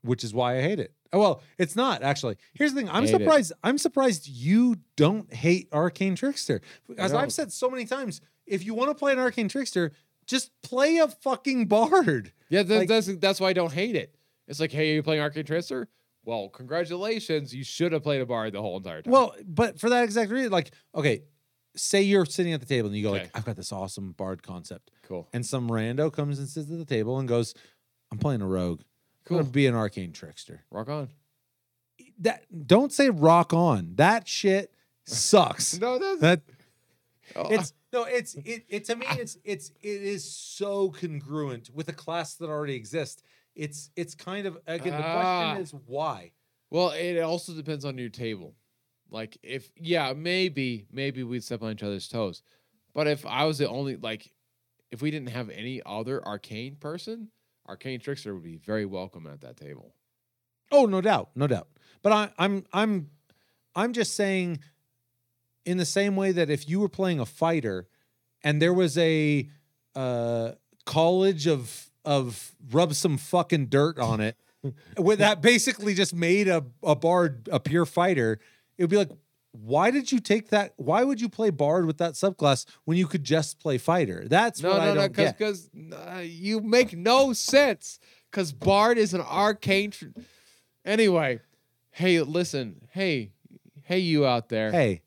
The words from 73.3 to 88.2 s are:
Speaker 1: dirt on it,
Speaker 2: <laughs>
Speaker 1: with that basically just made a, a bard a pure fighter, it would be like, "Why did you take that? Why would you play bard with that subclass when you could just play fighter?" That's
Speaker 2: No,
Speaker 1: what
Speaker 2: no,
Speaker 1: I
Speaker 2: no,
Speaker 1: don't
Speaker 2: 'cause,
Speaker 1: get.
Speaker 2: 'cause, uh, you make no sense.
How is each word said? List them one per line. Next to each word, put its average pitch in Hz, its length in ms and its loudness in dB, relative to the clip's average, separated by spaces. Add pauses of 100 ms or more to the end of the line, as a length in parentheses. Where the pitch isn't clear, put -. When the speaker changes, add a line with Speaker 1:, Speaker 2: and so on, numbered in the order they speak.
Speaker 1:
dirt 143 320 2
on 110 220 0
it, 107 160 -2 (320)
Speaker 2:
<laughs> - 300 -12
Speaker 1:
with 202 220 2
that 202 200 4
basically 208 540 4
just 180 200 0
made 180 340 2
a, 165 140 2 (200)
a 156 120 4
bard 165 560 2
a 147 80 0
pure 160 280 2
fighter, 139 520 2 (380)
it 185 60 -2
would 165 80 0
be 202 80 4
like, 180 120 2 (420)
"Why 135 380 2
did 269 220 -2
you 240 80 2
take 214 300 0
that? 202 260 2
Why 160 260 2
would 269 160 0
you 226 120 -4
play 220 180 0
bard 156 380 2
with 151 100 -2
that 170 160 -2
subclass 147 540 2 (180)
when 170 140 2
you 185 80 4
could 147 180 -4
just 151 340 0
play 139 200 -2
fighter?" 139 500 0
That's 196 340 2
Speaker 2:
No, 175 80 -2
Speaker 1:
what 196 80 4
Speaker 2:
no, - 40 2
Speaker 1:
I 165 60 2
Speaker 2:
no, 151 80 2
Speaker 1:
don't 147 180 0
Speaker 2:
'cause, 202 180 2
Speaker 1:
get. - 60 -14
Speaker 2:
'cause, 208 320 -4 (440)
uh, 185 40 -10
you 180 420 -4
make 220 340 4
no 240 380 4
sense. - 640 2 (320)